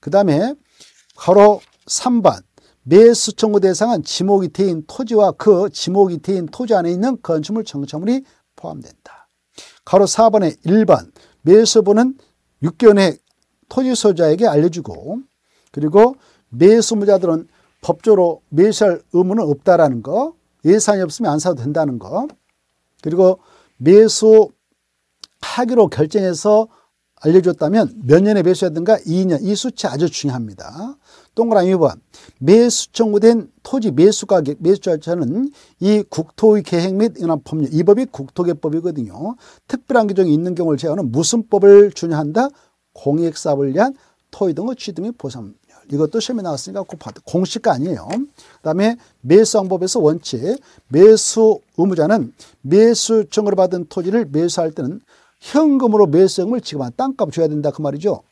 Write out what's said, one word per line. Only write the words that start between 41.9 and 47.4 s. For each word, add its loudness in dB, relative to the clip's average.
준용한다? -4
공익사업을 -4
위한 -2
토의 -6
등의 -8
취득 -14
및 -12
보상률. -16
이것도 -4
시험에 -8
나왔으니까 -10
꼭 -18
봐도 -20
공시가 -4